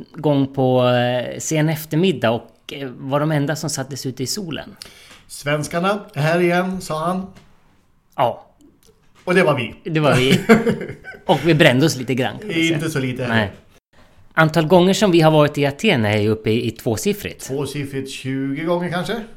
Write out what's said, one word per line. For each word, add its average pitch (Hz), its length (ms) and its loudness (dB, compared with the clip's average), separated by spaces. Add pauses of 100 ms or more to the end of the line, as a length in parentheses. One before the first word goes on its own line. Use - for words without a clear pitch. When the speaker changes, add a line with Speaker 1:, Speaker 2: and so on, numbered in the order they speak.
(140)
Speaker 1:
gång 139 400 0
på, 127 340 2
eh, 123 520 0
sen 156 300 0
eftermiddag 151 600 0
och, - 420 -8
eh, 139 140 -10 (100)
var 139 220 -2
de 151 120 0
enda 147 240 0
som 151 140 -6
sattes 131 360 -8
ute 131 180 -6
i 123 40 -4
solen. 165 480 -10 (520)
Speaker 2:
"Svenskarna, 170 720 -2 (160)
här 156 260 2
igen", 180 400 0
sa 156 240 -6
han. 190 200 -4 (920)
Speaker 1:
Ja. 120 280 -2 (800)
Speaker 2:
Och 180 120 -2
det 185 80 6
var 151 140 2
vi. 113 180 -6 (160)
Speaker 1:
Det 156 80 0
var 226 160 4
vi. 131 300 4
Speaker 2:
<laughs> - 800 0
Speaker 1:
Och 165 200 2
vi 165 80 6
brände 147 320 6
oss 156 120 0
lite 127 180 -4
grann, 120 220 -2
kan 107 100 -14
man 107 60 -6
säga. 165 220 0
Speaker 2:
Inte 156 140 -4
så 143 100 -4
lite 127 240 -4
heller. 117 120 -2
Speaker 1:
Nej. 104 160 0 (840)
Antal 160 340 2
gånger 180 260 6
som 190 180 2
vi 165 100 6
har 156 100 6
varit 147 260 4
i 143 80 0
Aten 139 400 0
är 104 120 2
ju 104 120 2
uppe 110 200 -2
i, 117 180 0
i 110 40 -2
tvåsiffrigt. - 760 -6
Speaker 2:
Tvåsiffrigt, 135 640 -6
tjugo 135 520 -6
gånger 175 260 -2
kanske? 180 320 -6 (160)